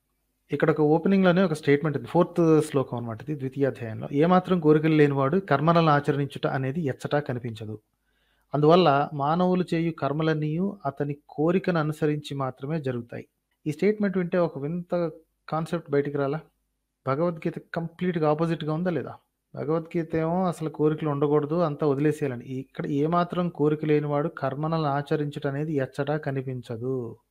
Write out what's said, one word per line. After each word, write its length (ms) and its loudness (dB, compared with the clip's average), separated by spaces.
ఇక్కడ 180 2
ఒక 100 2
ఓపెనింగ్‌లోనే 640 4
ఒక 100 2
స్టేట్‌మెంట్ 460 2
ఉంది. 100 -10
ఫోర్త్ 580 4
శ్లోకం 320 -2
అనమాట 240 -8
ఇది 160 -8
ద్వితీయ 280 -2
అధ్యాయంలో. 460 -6
"ఏమాత్రం 480 4
కోరికలు 340 4
లేనివాడు 440 4
కర్మలను 500 4
ఆచరించుట 580 0
అనేది 340 -4
ఎచ్చటా 400 -4
కనిపించదు. 600 -8
అందువల్ల 600 6
మానవులు 500 0
చేయు 180 0
కర్మలన్నీయు 960 -2
అతని 300 -4
కోరికను 520 0
అనుసరించి 560 -2
మాత్రమే 440 -6
జరుగుతాయి." 480 -8
ఈ 60 -4
స్టేట్‌మెంట్ 460 0
వింటే 200 -2
ఒక 200 0
వింత 520 -4
కాన్సెప్ట్ 420 -4
బయటికి 260 0
రాలా? 240 -2
భగవద్గీత 480 -2
కంప్లీట్‌గా 560 -2
ఆపోజిట్‌గా 420 -2
ఉందా 180 -2
లేదా? 240 -6
భగవద్గీత 600 -4
ఏమో 320 0
అసలు 220 -4
కోరికలు 380 0
ఉండకూడదు, 460 0
అంతా 320 0
వదిలేసేయాలని. 580 0
ఇక్కడ 420 -10
"ఏమాత్రం 600 0
కోరిక 360 0
లేనివాడు 440 0
కర్మలను 560 -4
ఆచరించుట 640 -2
అనేది 260 -4
ఎచ్చటా 440 -2
కనిపించదు." 1000 -6